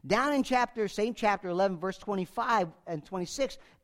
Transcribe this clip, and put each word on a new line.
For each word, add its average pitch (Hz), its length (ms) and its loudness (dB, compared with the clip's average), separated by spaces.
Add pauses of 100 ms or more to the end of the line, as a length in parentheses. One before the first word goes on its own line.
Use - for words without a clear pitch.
Down 247 260 2
in 277 120 2
chapter, 240 420 0
same 214 260 -2
chapter 202 360 0
eleven, 185 280 2
verse 185 220 -6
twenty-five 208 680 0 (180)
and 160 180 -6
twenty-six, - 540 -6 (260)